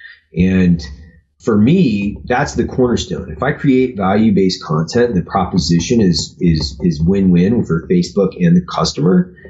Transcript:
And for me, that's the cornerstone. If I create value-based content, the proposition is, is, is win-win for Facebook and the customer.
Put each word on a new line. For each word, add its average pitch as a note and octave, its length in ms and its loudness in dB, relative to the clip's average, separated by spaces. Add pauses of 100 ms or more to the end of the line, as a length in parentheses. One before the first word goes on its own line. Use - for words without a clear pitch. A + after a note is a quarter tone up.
(360)
And F2+ 480 2 (600)
for A2 120 0
me, G#2+ 680 2
that's C3 300 -4
the A#2+ 100 -2
cornerstone. A2+ 680 -2
If D#2 120 -8
I C#3 100 -2
create B2+ 440 0
value-based G2 680 2
content, F#2 520 0
the F2 80 0
proposition F2 760 0
is, - 400 0
is, D#2 420 0
is D#2+ 200 -2
win-win F#2+ 600 2
for E2 240 -4
Facebook F#2 520 0
and F2 160 4
the F2+ 120 2
customer. C#3 680 0 (140)